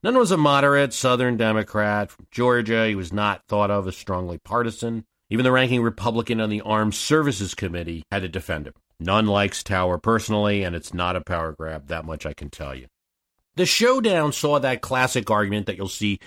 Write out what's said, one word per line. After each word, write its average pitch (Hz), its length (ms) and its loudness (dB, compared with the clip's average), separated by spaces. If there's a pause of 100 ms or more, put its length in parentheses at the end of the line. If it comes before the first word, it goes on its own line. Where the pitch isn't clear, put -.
Nunn 240 140 2
was 233 140 4
a 185 80 4
moderate 143 560 4
Southern 123 420 2
Democrat 107 760 0
from - 200 -20
Georgia. 113 580 2
He 107 60 0
was 90 180 -6
not 104 360 0
thought 104 220 2
of 101 160 0
as 92 120 -8
strongly 90 400 -6
partisan. 117 680 -4 (240)
Even 113 160 0
the 127 80 4
ranking 127 300 2
Republican 113 580 -2
on 110 80 -2
the 104 140 -4
Armed 107 320 0
Services 143 600 0
Committee 85 560 -8
had 98 120 -2
to 92 60 -8
defend 80 380 -6
him. 67 60 -18 (260)
Nunn 101 280 2
likes 101 360 0
Tower 92 360 0
personally, 104 640 0
and 87 120 -4
it's 85 200 -10
not 87 220 -2
a 90 40 -4
power 82 320 -6
grab, 78 360 -10
that 80 180 -6
much 80 180 -10
I 76 80 -6
can 71 160 -14
tell 69 260 -12
you. 64 120 -16 (720)
The 175 100 2
showdown 208 680 2
saw 147 260 2
that 127 220 0
classic 127 500 0
argument 104 360 0
that 95 100 -6
you'll 95 120 -8
see 104 380 -2